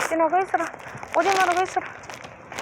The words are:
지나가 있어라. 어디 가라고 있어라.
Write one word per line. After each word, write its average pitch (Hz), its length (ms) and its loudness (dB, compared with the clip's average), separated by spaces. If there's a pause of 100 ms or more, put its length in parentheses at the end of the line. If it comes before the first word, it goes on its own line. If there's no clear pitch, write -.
지나가 330 320 4
있어라. 370 240 0 (520)
어디 339 180 4
가라고 370 280 4
있어라. 370 240 -2 (760)